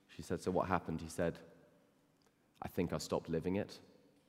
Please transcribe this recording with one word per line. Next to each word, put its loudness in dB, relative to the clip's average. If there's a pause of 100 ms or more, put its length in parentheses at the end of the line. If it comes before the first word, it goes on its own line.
She -12
said, -2
"So 0
what 4
happened?" 2
He -6
said, 0 (1200)
"I -6
think 0
I 2
stopped -2
living 2
it, -4 (480)